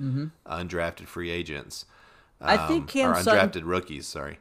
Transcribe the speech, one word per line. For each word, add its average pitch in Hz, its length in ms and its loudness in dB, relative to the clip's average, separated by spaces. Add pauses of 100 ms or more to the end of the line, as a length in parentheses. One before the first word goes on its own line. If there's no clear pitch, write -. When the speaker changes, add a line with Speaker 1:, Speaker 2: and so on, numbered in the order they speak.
Speaker 1:
Mm-hmm. 139 260 -2 (200)
Speaker 2:
undrafted 85 580 -4
free 85 240 -6
agents. 80 560 -6 (540)
Speaker 1:
I 196 180 4 (100)
think 320 160 2
Speaker 2:
Um, - 40 -8
Speaker 1:
Cam 262 240 2
Speaker 2:
or 87 100 4
Speaker 1:
Sutton 101 280 6
Speaker 2:
undrafted 82 180 -6
rookies, 82 400 -2
sorry. 73 340 -10